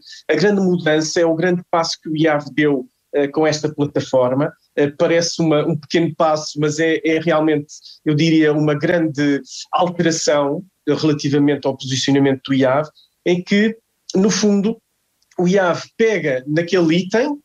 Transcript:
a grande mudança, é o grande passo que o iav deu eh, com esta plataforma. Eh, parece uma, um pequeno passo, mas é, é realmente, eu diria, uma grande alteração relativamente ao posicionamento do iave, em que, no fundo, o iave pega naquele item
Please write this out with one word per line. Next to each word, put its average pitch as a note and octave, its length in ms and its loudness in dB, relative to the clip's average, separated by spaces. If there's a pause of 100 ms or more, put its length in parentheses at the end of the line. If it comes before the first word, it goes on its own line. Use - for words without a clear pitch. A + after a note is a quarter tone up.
(300)
a D#3+ 60 2
grande G3 240 2
mudança, E3 600 0
é E3 60 4
o E3 80 0
grande F3+ 340 0
passo E3 320 -2
que - 80 -12
o D#3 80 -4
iav D3+ 360 2
deu C#3+ 340 0 (280)
eh, C#3+ 140 0
com D#3 180 0
esta D3+ 260 -2
plataforma. C#3+ 800 -2 (240)
Eh, C#3+ 120 2
parece E3 520 0
uma, D3+ 260 2
um D#3+ 100 -2
pequeno D#3+ 400 -2
passo, D#3 440 -2
mas D3+ 180 -2
é, D#3+ 260 0
é D#3+ 160 0
realmente, D#3 520 0 (320)
eu D3+ 100 0
diria, D#3 380 4
uma D3+ 220 0
grande D3 680 0 (320)
alteração D#3+ 880 0 (240)
relativamente C#3+ 800 0
ao C3+ 100 -2
posicionamento C3+ 680 0
do C3+ 80 -2
iave, C3+ 360 0 (340)
em F3+ 180 0
que, G#3 320 0 (400)
no F#3+ 140 2
fundo, G3+ 480 0 (600)
o F3+ 100 0
iave F3 340 0 (140)
pega D3+ 500 0
naquele E3+ 500 0
item A3+ 480 -2